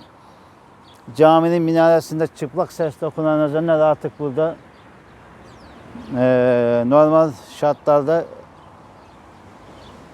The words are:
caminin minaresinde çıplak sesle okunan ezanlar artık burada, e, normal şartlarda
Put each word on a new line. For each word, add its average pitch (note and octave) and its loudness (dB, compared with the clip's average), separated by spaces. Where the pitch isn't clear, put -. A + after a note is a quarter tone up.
caminin E3 4
minaresinde E3 0
çıplak D3+ -8
sesle D#3+ -8
okunan D3+ -2
ezanlar D#3+ 0
artık D3+ 0
burada, D3 -4
e, B2 2
normal D#3 4
şartlarda D3 0